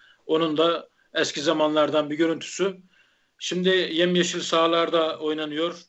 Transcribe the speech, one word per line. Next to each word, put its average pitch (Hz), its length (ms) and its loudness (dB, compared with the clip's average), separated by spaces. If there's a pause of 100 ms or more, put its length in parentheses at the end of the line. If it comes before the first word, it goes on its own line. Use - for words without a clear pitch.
(260)
Onun 160 300 0
da 165 320 0 (260)
eski 156 260 -2
zamanlardan 151 720 2
bir 151 40 -4
görüntüsü. 165 640 -2 (640)
Şimdi 180 300 -2
yemyeşil 175 720 2
sahalarda 165 800 2
oynanıyor. 156 720 -4